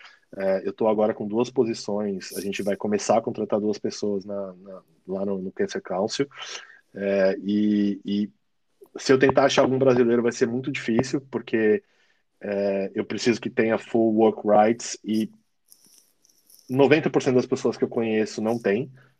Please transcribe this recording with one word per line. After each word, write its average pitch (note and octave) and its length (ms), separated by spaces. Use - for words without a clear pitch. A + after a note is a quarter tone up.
É, F#2+ 300
eu G2 60
tô - 140
agora G#2+ 260
com A2 140
duas A2+ 240
posições, G#2 880
a G2 40
gente G2 220
vai G3 140
começar G#2 420
a - 20
contratar A2 380
duas G#2 180
pessoas G#2 480
na, G2+ 300
na, F#2 280
lá F#2+ 200
no, G2 120
no F#2 120
Cancer G2 320
Council, - 460
é, G2 480
e, G#2 600
e G2+ 260
se - 160
eu C3 60
tentar C3+ 260
achar C3+ 180
algum B2+ 160
brasileiro B2 440
vai A#2 100
ser A#2+ 140
muito C3 240
difícil, B2+ 580
porque, A2 540
é, G2 540
eu G#2+ 100
preciso G#2+ 360
que A2 100
tenha A2+ 260
full A2+ 380
work A2 320
rights A#2 580
e A2 240
noventa C#3 420
por C#3 120
cento B2+ 120
das B2 120
pessoas B2 300
que - 60
eu A#2+ 60
conheço G#2+ 520
não A2+ 180
tem, G2+ 320